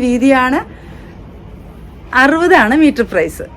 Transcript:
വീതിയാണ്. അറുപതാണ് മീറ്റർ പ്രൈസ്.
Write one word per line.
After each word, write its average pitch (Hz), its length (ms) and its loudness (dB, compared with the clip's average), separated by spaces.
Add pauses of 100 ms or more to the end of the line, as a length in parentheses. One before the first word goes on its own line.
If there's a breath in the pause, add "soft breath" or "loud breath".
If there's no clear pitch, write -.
വീതിയാണ്. 254 540 2 (1600 loud breath)
അറുപതാണ് 302 520 2 (100)
മീറ്റർ 240 280 0
പ്രൈസ്. 165 340 -4 (120)